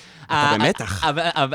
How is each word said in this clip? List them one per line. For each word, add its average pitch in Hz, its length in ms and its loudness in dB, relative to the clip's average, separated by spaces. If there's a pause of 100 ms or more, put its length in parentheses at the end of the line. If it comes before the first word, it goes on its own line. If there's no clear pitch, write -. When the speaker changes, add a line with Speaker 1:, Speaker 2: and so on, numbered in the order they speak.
(260)
Speaker 1:
אתה - 100 -6
Speaker 2:
ה-, 147 220 2
Speaker 1:
במתח. 127 460 0
Speaker 2:
ה-, 165 60 2
ה-, 165 340 0 (120)